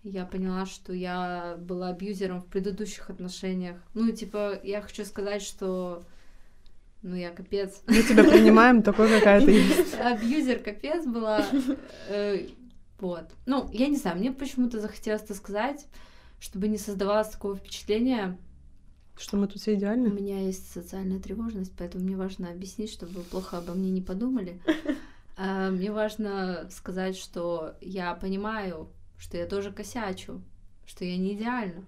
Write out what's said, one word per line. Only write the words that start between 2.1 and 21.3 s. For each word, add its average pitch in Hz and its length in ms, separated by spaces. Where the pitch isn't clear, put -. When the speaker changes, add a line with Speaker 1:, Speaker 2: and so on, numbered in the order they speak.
Speaker 1:
в - 60
предыдущих 196 640
отношениях. 185 680
Ну, 226 180
типа, 202 500
я 202 180
хочу 202 240
сказать, 202 380
что, 180 640
ну, 180 140
я 175 140
капец. 190 560
Speaker 2:
Мы 226 160
тебя 220 220
принимаем 220 580
такой, 214 260
какая 214 360
ты 196 60
есть. 320 440
Speaker 1:
<laughs> - 60
Абьюзер 240 600
капец 294 440
была. 220 400
Э, 202 380
вот. 175 240
Ну, 240 260
я 247 160
не 285 80
знаю, 170 200
мне 226 160
почему-то 247 480
захотелось 214 420
это 208 120
сказать, 214 520
чтобы 202 280
не 214 100
создавалось 202 500
такого 202 280
впечатления. 214 840
Speaker 2:
Что - 200
мы 202 100
тут 202 140
все 214 140
идеальны? 214 340
Speaker 1:
У - 20
меня 196 280
есть 190 300
социальная 190 480
тревожность, 202 600